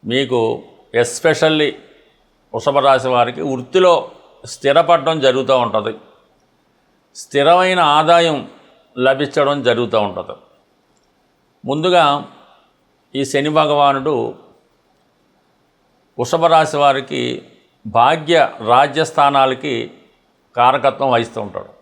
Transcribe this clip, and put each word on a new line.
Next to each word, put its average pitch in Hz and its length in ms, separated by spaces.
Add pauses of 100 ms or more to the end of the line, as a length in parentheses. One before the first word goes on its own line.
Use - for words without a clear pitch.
మీకు 123 380 (640)
especially 156 680 (800)
వృషభ 139 240 (120)
రాశి 131 280
వారికి 117 240 (120)
వృత్తిలో 175 420 (580)
స్థిరపడడం 156 640 (120)
జరుగుతూ 131 280 (100)
ఉంటుంది, 107 280 (1300)
స్థిరమైన 180 600 (160)
ఆదాయం 165 380 (600)
లభించడం 135 600 (120)
జరుగుతూ 117 300 (100)
ఉంటుంది. 92 280 (1300)
ముందుగా 165 340 (1160)
ఈ - 20 (100)
శని 139 280
భగవానుడు 147 540 (2000)
వృషభ 160 360
రాశి 160 300
వారికి 135 380 (640)
భాగ్య 143 500 (360)
రాజ్యస్థానాలకి 139 1000 (840)
కారకత్వం 135 600
వహిస్తూ 113 300
ఉంటాడు. - 240 (120)